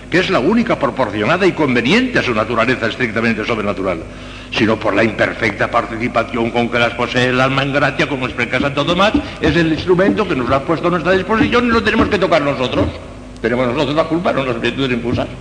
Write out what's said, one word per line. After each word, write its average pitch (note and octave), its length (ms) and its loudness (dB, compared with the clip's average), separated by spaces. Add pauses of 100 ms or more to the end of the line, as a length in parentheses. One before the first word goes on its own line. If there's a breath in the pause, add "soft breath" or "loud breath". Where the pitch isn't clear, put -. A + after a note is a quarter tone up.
(120 loud breath)
que D#3+ 80 4
es F#3 100 0
la F3+ 80 2
única E3+ 400 2
proporcionada B2+ 680 0
y D3+ 60 2
conveniente C#3+ 680 2
a - 20 2
su B2 100 0
naturaleza A2 540 0
estrictamente A2+ 580 0
sobrenatural, G2 600 -2 (480 loud breath)
sino A2 280 2
por G2+ 140 -2
la G#2 100 2
imperfecta G#2+ 680 -2
participación A#2 800 -2
con A#2+ 180 0
que B2 80 -2
las A#2 160 2
posee B2 360 0
el B2+ 120 2
alma C3+ 220 2
en C#3 100 -2
gracia, C#3+ 340 0
como C3 200 -4
explica A#2+ 320 -2
Santo C#3+ 260 0
Tomás, F#3+ 280 2 (280 loud breath)
es D#3 140 2
el E3 180 2
instrumento F#3 540 2
que E3+ 80 -2
nos B2 120 -2
lo C3+ 80 2
ha C#3 60 0
puesto E3 280 0
a - 20 2
nuestra F3 220 0
disposición A3 520 2
y A#3+ 40 2
lo A#3 120 2
tenemos G#3+ 260 2
que G3 120 0
tocar E3+ 240 2
nosotros. C3 420 0 (560)
Tenemos A#2+ 260 2
nosotros C#3 280 0
la D#3+ 80 4
culpa, F3 280 0
no C#3 140 0
las A#2 160 -2
virtudes B2 300 0
infusas, A#2+ 340 -2 (160)